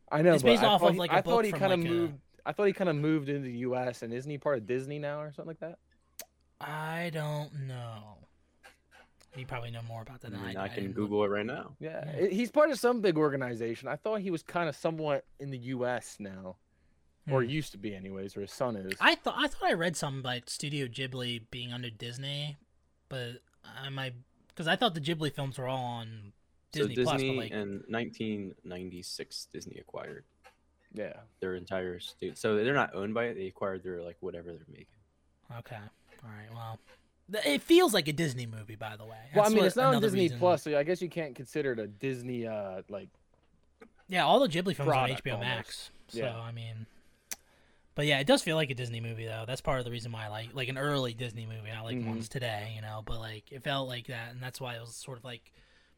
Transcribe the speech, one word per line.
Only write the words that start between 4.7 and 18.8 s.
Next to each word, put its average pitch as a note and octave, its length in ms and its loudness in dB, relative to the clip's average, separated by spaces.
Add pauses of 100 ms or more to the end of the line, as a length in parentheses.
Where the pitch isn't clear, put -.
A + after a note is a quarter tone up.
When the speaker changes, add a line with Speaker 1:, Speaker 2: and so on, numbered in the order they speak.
Speaker 1:
now D3 220 -6
or D3+ 120 -10
something D#3 160 -12
like E3 120 -12
that? E3 180 -10 (840)
Speaker 2:
I D#3 540 -4
don't D3+ 520 -4
know. A2+ 520 -10 (1160)
You C3 100 -10
probably A#2+ 240 -8
know A#2 120 -10
more A#2 200 -10
about B2 200 -16
that A#2+ 60 -14
Speaker 3:
I - 20 -12
Speaker 2:
than G#2 100 -8
Speaker 3:
mean, A2+ 160 -6
Speaker 2:
I G2 80 -4
Speaker 3:
I G2+ 40 -4
Speaker 2:
do. - 60 -8
Speaker 3:
can G2+ 100 -4
Speaker 2:
didn't F#2+ 120 -6
Speaker 3:
Google G#2 240 0
Speaker 2:
look G#2 80 4
Speaker 3:
it - 0 -
right G#2 180 0
now. - 320 -8
Speaker 1:
Yeah, D#3 260 -8
Speaker 2:
Yeah. D3+ 80 -8
Speaker 1:
it, D3+ 200 2
he's A3+ 180 0
part D4+ 200 6
of B3 80 0
some A#3+ 220 2
big F#3 160 4
organization. B2 720 0
I C#3 80 -4
thought G#3+ 240 -2
he F#3+ 100 -4
was E3 120 -2
kinda E3+ 300 0
somewhat D#3 520 0 (140)
in C#3 120 -8
the C3 80 -6
U B2 280 -2
S B2 320 -2
now, F#2+ 380 -10 (760)
or C3 120 4
Speaker 2:
Hmm. A#2+ 80 -2
Speaker 1:
used D3+ 220 -4
to G2+ 60 -16
be G#2 160 -6
anyways, F#2+ 420 -8
or G#2 40 -6
his G2+ 120 -8
son B2 240 -2
is. F#2+ 240 -4